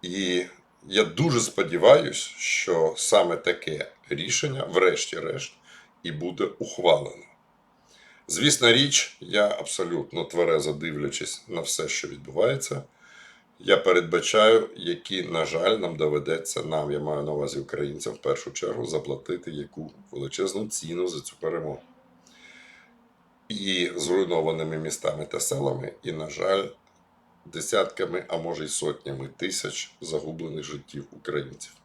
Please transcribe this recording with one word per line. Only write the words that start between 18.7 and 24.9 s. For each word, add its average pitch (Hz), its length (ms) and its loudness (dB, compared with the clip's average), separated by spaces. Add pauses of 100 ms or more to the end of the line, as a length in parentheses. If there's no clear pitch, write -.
заплатити 78 640 -6
яку 76 400 -12 (200)
величезну 92 580 -6
ціну 87 400 -4
за 80 120 -8
цю - 200 -16
перемогу. 80 420 -6 (1700)
І 98 480 0
зруйнованими 80 840 0
містами 76 480 -4